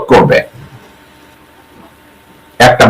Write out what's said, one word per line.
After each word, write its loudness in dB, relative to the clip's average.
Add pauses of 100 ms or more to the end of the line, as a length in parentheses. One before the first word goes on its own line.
(100)
করবে। 0 (2250)
একটা 2